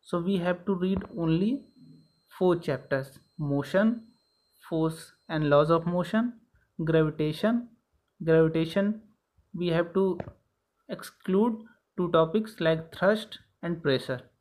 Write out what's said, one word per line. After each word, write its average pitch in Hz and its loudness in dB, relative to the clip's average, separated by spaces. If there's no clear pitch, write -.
So 175 -4
we 185 -2
have 175 -2
to 202 0
read 185 -2
only 170 2
four 180 4
chapters, 135 -6
motion, 151 0
force 160 -4
and 151 0
laws 147 6
of 165 2
motion, 180 -2
gravitation। 160 0
Gravitation 165 2
we 175 -4
have 170 0
to 190 0
exclude 214 -2
two 175 -2
topics 165 2
like 160 0
thrust 214 -2
and 170 -6
pressure 131 0